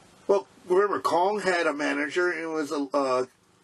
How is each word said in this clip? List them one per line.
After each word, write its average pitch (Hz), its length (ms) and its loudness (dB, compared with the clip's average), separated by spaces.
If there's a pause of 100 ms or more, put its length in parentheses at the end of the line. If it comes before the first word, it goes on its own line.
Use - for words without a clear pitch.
(280)
Well, 196 200 2 (200)
remember, 196 320 2
Kong 190 420 0
had 175 260 0
a 147 60 2
manager, 147 580 -2
and 160 100 -6
it 165 60 -6
was 156 240 -4
a, 143 200 -2
uh, 127 340 2 (380)